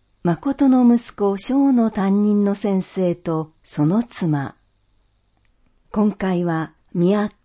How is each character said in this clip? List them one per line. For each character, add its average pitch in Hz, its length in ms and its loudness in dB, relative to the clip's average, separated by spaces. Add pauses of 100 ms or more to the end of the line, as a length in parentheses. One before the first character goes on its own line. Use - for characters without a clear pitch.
(240)
誠 269 440 0
の 254 160 4
息 240 320 2
子、 202 220 0
小 277 340 0
の 233 200 2
担 202 320 0
任 208 200 2
の 202 120 0
先 196 260 -2
生 180 340 -2
と、 160 380 -6 (100)
そ 147 220 -2
の 208 180 0
妻。 151 520 -4 (1400)
今 208 200 0
回 185 320 -2
は、 160 300 -4 (200)
宮 196 320 0
っ 202 60 -8 (140)